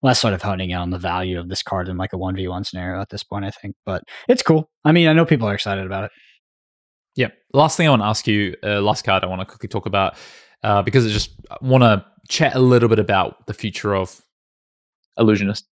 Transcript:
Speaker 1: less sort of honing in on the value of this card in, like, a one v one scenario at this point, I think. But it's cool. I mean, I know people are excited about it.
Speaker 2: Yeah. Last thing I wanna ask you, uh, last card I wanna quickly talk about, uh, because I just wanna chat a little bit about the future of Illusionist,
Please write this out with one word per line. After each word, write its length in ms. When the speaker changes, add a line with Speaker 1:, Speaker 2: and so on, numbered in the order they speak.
Speaker 1:
less 180
sort 120
of 80
honing 280
in 80
on 140
the 60
value 400
of 120
this 140
card 260
in, 80
like, 160
a 40
one 180
v 120
one 160
scenario 380
at 80
this 140
point, 200
I 80
think. 240
But 180
it's 140
cool. 260
I 80
mean, 160
I 40
know 120
people 240
are 60
excited 300
about 200
it. 60
Speaker 2:
Yeah. 120
Last 220
thing 120
I 20
wanna 160
ask 200
you, 380
uh, 160
last 240
card 200
I 40
wanna 180
quickly 220
talk 180
about, 300
uh, 180
because 240
I 40
just 220
wanna 440
chat 260
a 40
little 280
bit 120
about 480
the 60
future 400
of 280
Illusionist, 520